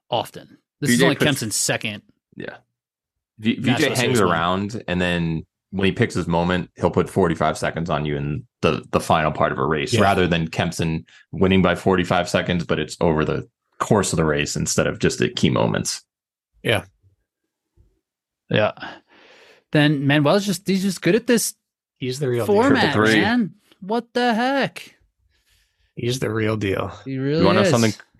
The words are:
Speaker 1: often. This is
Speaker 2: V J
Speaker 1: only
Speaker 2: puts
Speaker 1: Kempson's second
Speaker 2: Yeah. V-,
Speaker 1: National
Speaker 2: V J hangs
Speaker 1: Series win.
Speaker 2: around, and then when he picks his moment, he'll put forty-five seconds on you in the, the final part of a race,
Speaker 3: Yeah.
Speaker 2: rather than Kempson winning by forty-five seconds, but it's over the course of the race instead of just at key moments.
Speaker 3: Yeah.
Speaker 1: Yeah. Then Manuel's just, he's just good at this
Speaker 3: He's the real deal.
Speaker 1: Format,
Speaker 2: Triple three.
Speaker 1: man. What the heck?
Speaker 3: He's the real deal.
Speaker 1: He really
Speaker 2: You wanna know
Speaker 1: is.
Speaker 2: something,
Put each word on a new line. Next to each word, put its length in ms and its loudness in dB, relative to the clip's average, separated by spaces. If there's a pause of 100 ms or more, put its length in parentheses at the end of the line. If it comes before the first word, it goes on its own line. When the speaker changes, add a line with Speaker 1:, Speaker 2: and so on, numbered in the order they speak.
Speaker 1:
often. 480 -8 (220)
This 100 -2
is 60 4
Speaker 2:
V 40 2
J 60 4
Speaker 1:
only 100 2
Speaker 2:
puts 240 2
Speaker 1:
Kempson's 160 -6
second 460 -6 (340)
Speaker 2:
Yeah. 220 -14 (800)
V-, 200 -2
Speaker 1:
National 200 0
Speaker 2:
V 60 -
J 60 4
hangs 100 -2
Speaker 1:
Series 220 2
win. 80 4
Speaker 2:
around, 580 -2
and 120 -2
then 460 -2 (240)
when 160 -2
he 80 2
picks 220 0
his 120 -4
moment, 480 0
he'll 160 0
put 180 0
forty-five 480 0
seconds 340 -4
on 140 -2
you 120 -4
in 280 -6 (160)
the, 300 0
the 80 2
final 320 0
part 200 0
of 80 -6
a 60 0
race, 280 -2
Speaker 3:
Yeah. 80 4
Speaker 2:
rather 260 2
than 220 -2
Kempson 560 -4 (260)
winning 300 4
by 140 4
forty-five 520 2
seconds, 380 -2
but 140 -2
it's 200 -6
over 240 2
the 240 -4 (300)
course 340 0
of 60 -2
the 80 2
race 300 -2
instead 320 -2
of 120 -6
just 220 0
at 140 -2
key 160 2
moments. 520 -2 (600)
Speaker 3:
Yeah. 220 -2 (1600)
Speaker 1:
Yeah. 240 0 (1000)
Then 340 2
Manuel's 400 4
just, 220 -4
he's 160 0
just 180 -2
good 140 2
at 120 -2
this 280 0 (460)
Speaker 3:
He's 180 -6
the 80 -4
real 180 0
deal. 100 2
Speaker 1:
Format, 380 2
Speaker 2:
Triple 200 4
three. 80 4
Speaker 1:
man. 320 0 (260)
What 340 -6
the 200 2
heck? 600 -4 (1000)
Speaker 3:
He's 240 -4
the 140 -4
real 240 0
deal. 320 -2 (160)
Speaker 1:
He 120 -8
really 220 -2
Speaker 2:
You 60 4
wanna 160 4
know 40 4
Speaker 1:
is. 60 2
Speaker 2:
something, 220 4 (260)